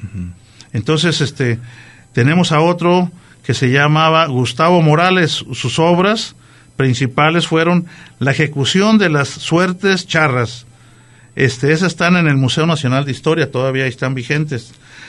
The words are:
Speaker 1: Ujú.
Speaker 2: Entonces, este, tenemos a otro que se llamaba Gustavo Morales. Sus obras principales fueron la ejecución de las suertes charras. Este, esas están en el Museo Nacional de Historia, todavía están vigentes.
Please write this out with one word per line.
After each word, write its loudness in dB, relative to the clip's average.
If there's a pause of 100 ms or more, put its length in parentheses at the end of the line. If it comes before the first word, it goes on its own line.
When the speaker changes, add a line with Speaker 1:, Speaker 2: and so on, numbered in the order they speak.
Speaker 1:
Ujú. -12 (440)
Speaker 2:
Entonces, 0
este, -2 (540)
tenemos 2
a 4
otro 2 (320)
que -2
se 0
llamaba 2
Gustavo 0
Morales. 2 (220)
Sus -6
obras 0 (400)
principales 0
fueron 2 (340)
la 0
ejecución 0
de 2
las 0
suertes -2
charras. -2 (680)
Este, 0
esas 0
están 0
en 2
el 2
Museo 0
Nacional -2
de -6
Historia, -2
todavía -4
están -6
vigentes. -6 (360)